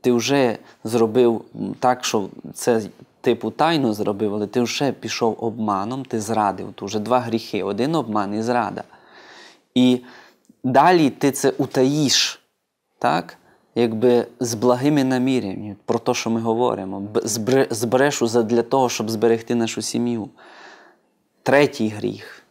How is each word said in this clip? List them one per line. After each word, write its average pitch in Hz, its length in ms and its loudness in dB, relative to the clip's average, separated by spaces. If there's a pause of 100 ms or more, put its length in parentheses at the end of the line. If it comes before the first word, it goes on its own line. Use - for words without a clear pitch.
Ти 127 100 2
вже 120 460 2 (260)
зробив 113 600 2 (340)
так, 123 260 0
що 104 240 -2 (240)
це, 113 280 0 (400)
типу, 117 300 0
тайно 151 420 0
зробив, 104 400 -2
але 104 140 -4
ти 123 140 0
вже 120 300 -2
пішов 113 480 -4
обманом, 113 680 -4
ти 113 160 -4
зрадив. 101 540 -2
Тут 98 140 -10
вже 107 100 -4
два 117 200 2
гріхи: 113 440 -4
один 110 320 -2
обман 107 380 -2
і 110 80 -4
зрада. 113 420 -2 (920)
І 127 240 4 (640)
далі 143 460 6
ти 139 220 0
це 135 260 0
утаїш, 135 840 0 (580)
так? 165 380 -2 (380)
Якби 117 520 2 (120)
з 117 140 -4
благими 123 500 2
наміреннями, 123 720 -2 (100)
про 117 140 -2
те, 123 140 -2
що - 160 -4
ми 113 120 0
говоримо. 110 580 -2
Б-, 104 200 -4
збре-, 117 540 0
збрешу 123 540 0
задля 117 340 2
того, 127 280 0
щоб 110 200 -6
зберегти 113 460 0
нашу 113 260 -2
сім'ю. 117 480 -4 (1120)
Третій 135 440 2
гріх. 104 640 -8